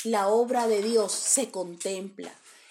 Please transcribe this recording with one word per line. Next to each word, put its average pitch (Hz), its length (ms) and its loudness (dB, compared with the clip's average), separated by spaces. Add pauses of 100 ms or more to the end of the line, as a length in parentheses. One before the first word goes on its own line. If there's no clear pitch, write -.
la 214 240 2
obra 233 400 2
de 208 140 2
Dios 220 300 2
se - 380 0
contempla. 190 840 -10 (360)